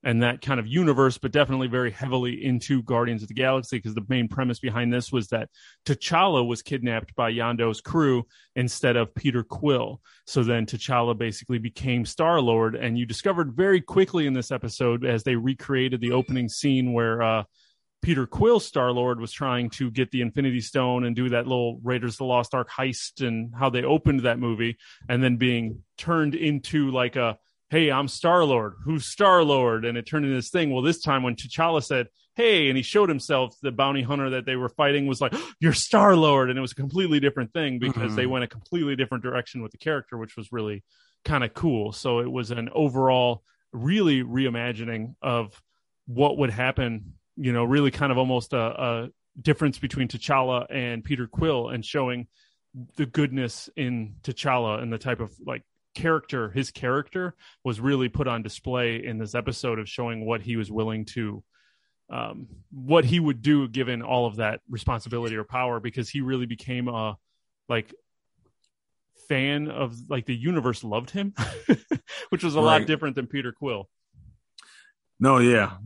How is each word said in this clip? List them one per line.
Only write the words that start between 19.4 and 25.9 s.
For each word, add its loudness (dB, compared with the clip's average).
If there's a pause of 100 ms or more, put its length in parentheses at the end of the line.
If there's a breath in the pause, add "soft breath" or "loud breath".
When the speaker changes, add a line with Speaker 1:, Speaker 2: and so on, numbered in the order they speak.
Speaker 1:
to -4
get -2
the -2
Infinity -2
Stone 0
and -2
do -2
that 0
little -2
Raiders -2
of -20
the -6
Lost 0
Ark -2
heist -6
and -4
how 2
they -2
opened 2
that 2
movie, -2 (280 loud breath)
and 2
then 4
being 0 (140)